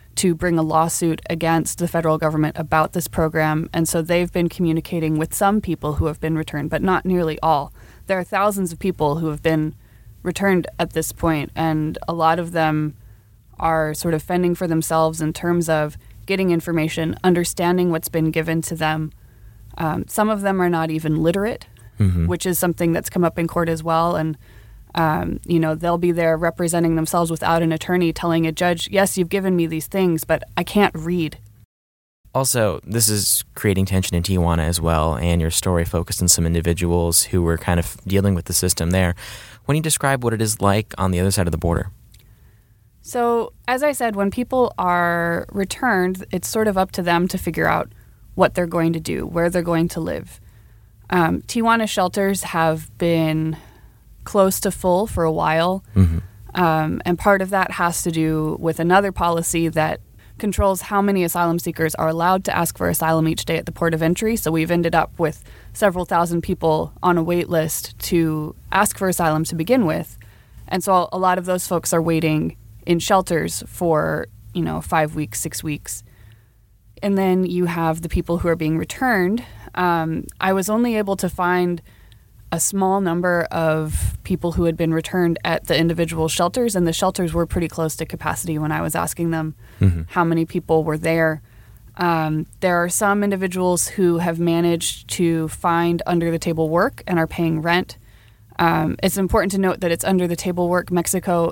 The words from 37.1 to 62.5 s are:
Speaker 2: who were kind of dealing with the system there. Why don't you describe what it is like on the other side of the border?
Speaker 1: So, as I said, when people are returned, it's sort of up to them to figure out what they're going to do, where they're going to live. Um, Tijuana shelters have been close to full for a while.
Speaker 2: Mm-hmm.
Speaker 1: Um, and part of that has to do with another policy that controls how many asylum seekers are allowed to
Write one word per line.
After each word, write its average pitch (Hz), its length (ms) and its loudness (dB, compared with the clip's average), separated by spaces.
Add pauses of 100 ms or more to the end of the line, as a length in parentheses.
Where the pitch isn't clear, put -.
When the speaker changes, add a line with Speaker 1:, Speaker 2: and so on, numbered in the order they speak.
Speaker 2:
who 90 180 0
were 82 160 2
kind 87 200 0
of - 180 -4 (100)
dealing 98 280 2
with 82 120 -4
the - 60 -4
system 85 380 0
there. 90 240 2 (500)
Why - 80 -2
don't 147 40 2
you 160 60 -2
describe 139 420 0
what 117 80 2
it 113 100 -2
is 107 180 -2
like 101 380 2
on 92 120 2
the 87 100 2
other 95 100 2
side 95 160 0
of 82 60 0
the 80 60 -2
border? 85 320 0 (1120)
Speaker 1:
So, 233 500 0 (160)
as 254 140 2
I 294 100 4
said, 233 240 -2
when 196 140 0
people 247 480 0
are 170 720 0
returned, 190 800 0
it's 180 180 -4
sort 220 200 0
of 190 100 0
up 190 140 0
to 190 100 -4
them 175 260 2
to 190 100 -4
figure 160 300 -2
out 165 240 0 (420)
what 180 200 4
they're 175 120 0
going 170 280 0
to 165 60 -4
do, 160 260 -4
where 170 240 0
they're 180 120 0
going 170 260 0
to - 120 -6
live. 165 400 -8 (720)
Um, 175 320 2
Tijuana 226 460 2
shelters 190 560 0
have 160 520 -2
been 160 640 0 (640)
close 190 360 2
to 196 100 0
full 185 360 2
for 185 160 -2
a 160 100 2
while. 165 520 0 (100)
Speaker 2:
Mm-hmm. 87 240 4 (420)
Speaker 1:
Um, 160 440 0
and 175 140 0
part 196 240 4
of 190 80 -4
that 190 220 0
has 175 320 -2
to 175 60 0
do 156 480 0
with 165 220 -2
another 185 320 4
policy 170 560 0
that 156 320 -2 (380)
controls 196 440 0
how 202 200 0
many 196 200 2
asylum 170 360 0
seekers 160 380 -2
are 160 120 0
allowed 175 360 2
to - 120 -2